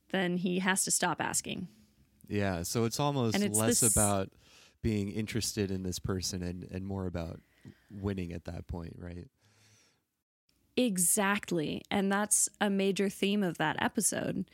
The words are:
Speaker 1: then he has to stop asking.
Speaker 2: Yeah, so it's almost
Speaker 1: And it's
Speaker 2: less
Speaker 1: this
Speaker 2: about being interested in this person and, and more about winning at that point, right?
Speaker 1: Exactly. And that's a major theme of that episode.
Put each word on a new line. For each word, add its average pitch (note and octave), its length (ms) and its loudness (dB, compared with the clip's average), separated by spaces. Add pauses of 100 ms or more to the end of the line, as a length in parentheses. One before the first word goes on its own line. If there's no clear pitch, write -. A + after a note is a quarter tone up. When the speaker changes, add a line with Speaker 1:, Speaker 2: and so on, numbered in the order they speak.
(120)
Speaker 1:
then F3+ 260 0
he F3+ 220 0
has F#3 260 2
to E3+ 60 0
stop E3+ 300 2
asking. - 460 -4 (600)
Speaker 2:
Yeah, G2 360 0
so A#2 220 0
it's A2+ 140 -2
almost C#3 360 2
Speaker 1:
And G3+ 80 2
it's G#3 140 0
Speaker 2:
less A#3+ 240 4
Speaker 1:
this - 100 4
Speaker 2:
about G2+ 380 4 (540)
being G#2 280 0
interested G#2 580 -2
in F#2+ 140 -2
this F#2 160 -4
person F#2 440 -2
and, F2 280 -6
and F#2 140 -6
more G2 220 -4
about E2+ 340 -6 (480)
winning F#2+ 420 -4
at F2 140 -10
that F2+ 220 -8
point, E2+ 320 -8
right? F2 280 -12 (1500)
Speaker 1:
Exactly. F#3+ 1040 2 (100)
And G3 200 2
that's G3+ 360 2 (140)
a G#3 80 4
major G3 400 2
theme G3 340 0
of E3+ 140 0
that D#3 260 0
episode. - 720 0